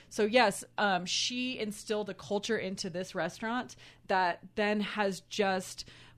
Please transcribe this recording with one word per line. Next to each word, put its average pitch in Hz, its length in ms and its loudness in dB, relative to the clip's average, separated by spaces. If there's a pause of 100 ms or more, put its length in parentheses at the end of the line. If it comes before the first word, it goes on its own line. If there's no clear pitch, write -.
So 208 160 2
yes, 214 380 4 (140)
um, 185 300 2
she 254 500 -2
instilled 208 520 -4
a 190 40 -8
culture 202 440 -2
into 190 340 -6
this 180 240 -6
restaurant 220 600 -4 (320)
that 185 320 4 (140)
then 208 280 2
has 196 400 0
just, 190 640 0 (320)